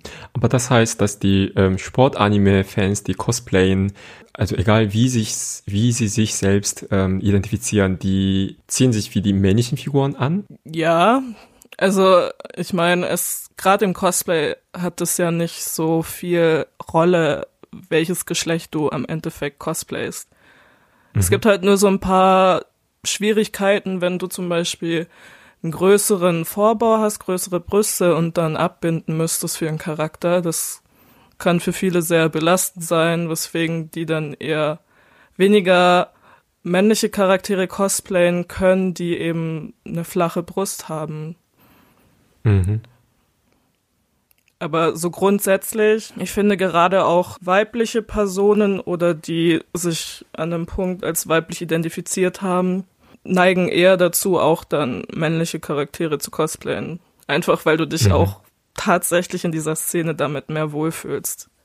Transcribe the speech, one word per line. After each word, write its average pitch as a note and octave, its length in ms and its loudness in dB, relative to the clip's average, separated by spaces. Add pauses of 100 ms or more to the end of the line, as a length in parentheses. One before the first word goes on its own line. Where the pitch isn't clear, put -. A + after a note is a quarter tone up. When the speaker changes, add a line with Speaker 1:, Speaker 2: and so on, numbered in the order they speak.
(340)
Speaker 1:
Aber - 160 0
das B2 220 0
heißt, A2+ 280 2
dass G#2 200 0
die, G2 360 2
ähm, F#2+ 220 4
Sportanime-Fans, G2+ 1300 2
die F#2+ 100 -4
cosplayen, F#2+ 800 2 (400)
also - 220 -2
egal G#2+ 360 2
wie A2+ 160 4
sich's, - 600 -4
wie G#2 240 2
sie A#2 160 0
sich A2 260 0
selbst, - 560 0
ähm, F#2+ 300 0
identifizieren, G2 800 0
die F#2+ 680 0
ziehen B2+ 260 2
sich G#2+ 220 -2
wie G2+ 80 0
die G2+ 120 2
männlichen G2 440 2
Figuren C#3 380 -2
an? E3+ 300 -2 (200)
Speaker 2:
Ja, E3+ 560 2 (560)
also F#3+ 500 4 (280)
ich - 180 -6
meine, F3 340 2
es, - 480 -6
grad G3+ 280 2
im F#3 100 2
Cosplay F3 640 0 (200)
hat F3+ 260 -6
es E3+ 160 -2
ja F3 120 0
nicht E3+ 340 -4
so E3 380 -2
viel E3 640 0 (260)
Rolle, E3 560 2 (420)
welches E3 360 0
Geschlecht E3 480 -4
du D3+ 160 -2
am D#3 160 -6
Endeffekt D#3 540 -8
cosplayst. - 680 -8 (840)
Es F#2+ 140 0
Speaker 1:
Mhm. - 20 -2
Speaker 2:
gibt G3+ 160 2
halt G3 180 4
nur G3 140 4
so G3+ 100 4
ein G3 120 2
paar F#3+ 640 4 (400)
Schwierigkeiten, G3 960 0
wenn F3+ 160 0
du F3+ 100 -6
zum F3+ 220 -8
Beispiel E3+ 580 -4 (540)
einen E3 100 -6
größeren F3+ 760 2
Vorbau A3 540 2
hast, G#3 200 -2
größere F3+ 400 -4
Brüste G3 560 2
und E3 220 0
dann D#3+ 200 0
abbinden E3 600 -2
müsstest E3 400 -4
für E3 100 -4
einen D#3 100 -4
Charakter. D#3+ 640 -2
Das - 420 -6 (540)
kann F3 240 0
für F3+ 120 -4
viele F3 280 0
sehr E3 280 2
belastend E3 560 -2
sein, E3 440 0
weswegen E3 600 -4
die D#3+ 160 -8
dann D#3 280 -4
eher D#3 460 -4 (580)
weniger F3+ 720 4 (520)
männliche G#3 460 2
Charaktere F#3+ 580 0
cosplayen F3 800 0
können, F#3 460 2
die E3+ 240 -4
eben E3 560 -4 (140)
eine E3 160 -6
flache E3+ 400 -2
Brust - 460 -8
haben. D#3 460 -10 (1080)
Speaker 1:
Mhm. G#2 380 2 (1800)
Speaker 2:
Aber E3 360 -2
so E3+ 160 -4
grundsätzlich, G3+ 1080 0
ich F#3 140 -8
finde G3+ 240 2
gerade F3+ 500 2
auch E3+ 360 0
weibliche G#3+ 600 0
Personen G3+ 800 0
oder F3 340 -2
die E3 480 0 (120)
sich E3+ 600 -6
an E3+ 200 -6
einem E3+ 120 -4
Punkt F#3 380 -6
als E3 240 -4
weiblich E3 340 -2
identifiziert E3+ 800 -4
haben, F#3 440 -2 (400)
neigen F3+ 420 4
eher F#3 300 4
dazu, F3 420 0
auch D#3 240 2
dann C#3+ 400 -4 (100)
männliche E3 460 -2
Charaktere D3 580 -4
zu - 140 -10
cosplayen. E3 680 -6 (280)
Einfach, D#3+ 380 0
weil D#3+ 120 4
du D#3+ 80 0
dich D3+ 220 -2
Speaker 1:
Mhm. F#2 60 6
Speaker 2:
auch D3 260 2 (340)
tatsächlich F3+ 720 0
in F3 60 0
dieser D#3 240 -4
Szene E3 400 -2
damit C#3+ 340 -6
mehr D#3 220 -4
wohlfühlst. - 800 -6 (160)